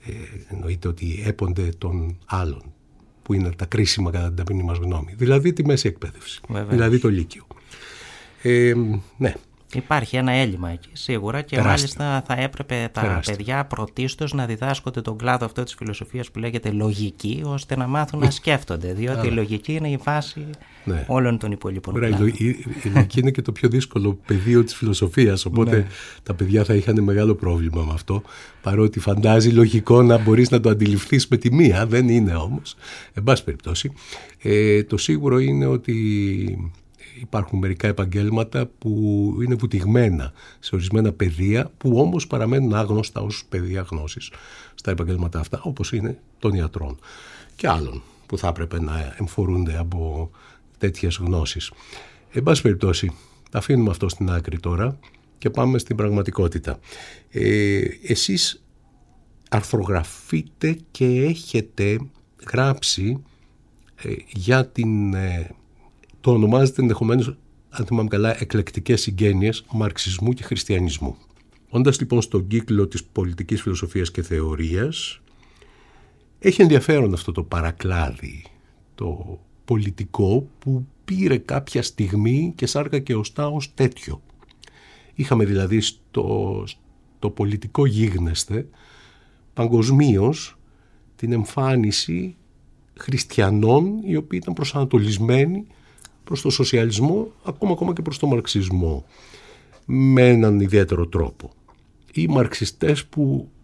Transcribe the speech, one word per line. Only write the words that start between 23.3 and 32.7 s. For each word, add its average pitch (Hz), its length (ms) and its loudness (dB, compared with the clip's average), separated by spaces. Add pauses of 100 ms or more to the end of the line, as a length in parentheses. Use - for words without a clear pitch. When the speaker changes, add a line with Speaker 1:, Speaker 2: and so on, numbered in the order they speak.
Speaker 1:
και 135 120 -4
το 117 100 -4
πιο 120 160 2
δύσκολο 104 580 0
πεδίο 113 380 6
της 117 100 -4
φιλοσοφίας, 101 680 2
οπότε 113 320 4
Speaker 2:
Ναι. 98 100 2 (360)
Speaker 1:
τα 101 120 -6
παιδιά 101 300 2
θα 107 100 2
είχαν 104 280 4
μεγάλο 104 320 4
πρόβλημα 85 500 0
με 78 80 -4
αυτό, 98 300 -4 (400)
παρότι 107 380 2
φαντάζει 110 500 4
λογικό 117 520 8
να 117 160 8
μπορείς 110 320 6
να 123 100 4
το 113 100 4
αντιληφθείς 104 580 2
με 127 80 2
τη 120 180 2
μία, 113 320 6
δεν 120 220 2
είναι 107 260 4
όμως. 92 400 -6 (380)